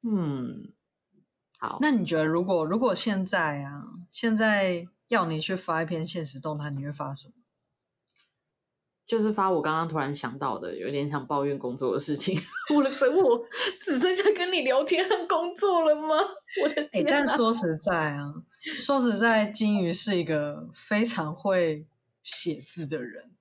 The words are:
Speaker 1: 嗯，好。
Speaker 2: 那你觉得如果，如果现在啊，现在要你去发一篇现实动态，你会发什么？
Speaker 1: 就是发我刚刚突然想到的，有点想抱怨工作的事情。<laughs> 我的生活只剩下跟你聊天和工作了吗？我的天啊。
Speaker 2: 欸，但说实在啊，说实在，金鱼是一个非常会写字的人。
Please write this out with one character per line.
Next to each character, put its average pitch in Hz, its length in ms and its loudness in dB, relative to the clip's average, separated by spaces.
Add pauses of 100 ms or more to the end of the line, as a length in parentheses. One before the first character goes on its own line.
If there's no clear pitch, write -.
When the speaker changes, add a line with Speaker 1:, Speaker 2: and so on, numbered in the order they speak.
Speaker 1:
嗯， 151 720 -2 (840)
好。 - 220 -6
Speaker 2:
那 302 120 4
你 226 140 4
觉 160 120 0
得 156 80 4
如 165 180 2
果， 180 220 2
如 180 120 0
果 226 160 2
现 190 320 0
在 156 380 -2
啊， 143 220 -12 (240)
现 226 260 0
在 196 500 2 (220)
要 202 180 2
你 160 140 -2
去 185 160 -2
发 165 260 -2
一 165 40 -2
篇 160 200 -4
现 170 180 -4
实 135 180 -10
动 151 160 -6
态， 147 120 -6
你 139 140 -6
会 147 80 -8
发 139 240 -6
什 - 140 -6
么？ - 60 -20 (1700)
Speaker 1:
就 226 140 0
是 214 140 2
发 190 180 2
我 170 100 2
刚 156 140 0
刚 165 120 0
突 156 100 -4
然 143 180 -2
想 131 240 -8
到 127 180 -2
的， 87 200 -8
有 90 120 -6
点 143 180 -2
想 139 200 -6
抱 143 160 -2
怨 143 160 -2
工 127 180 -6
作 127 160 0
的 135 60 0
事 147 160 -2
情。 151 260 -2 (140)
<laughs> - 180 -6
我 294 80 6
的 269 80 4
生 269 240 2
活 294 320 4 (340)
只 277 200 0
剩 359 160 2
下 392 80 0 (100)
跟 359 180 -2
你 359 100 0
聊 262 200 4
天 349 260 2
和 370 200 0
工 349 300 0
作 370 240 4
了 311 120 6
吗？ 311 220 0 (480)
我 294 60 4
的 302 160 -4
天 - 0 -
啊。 - 80 -16
Speaker 2:
欸， 190 100 2
但 277 240 2
说 226 240 4
实 170 260 0
在 160 360 0
啊， 143 200 -8 (420)
说 277 240 2
实 233 180 2
在， 220 280 4
金 208 360 0
鱼 170 100 0
是 185 260 0
一 170 60 0
个 151 500 -4
非 208 300 0
常 175 320 -2
会 165 500 0 (380)
写 147 380 -2
字 156 260 -8
的 135 160 -6
人。 - 380 -16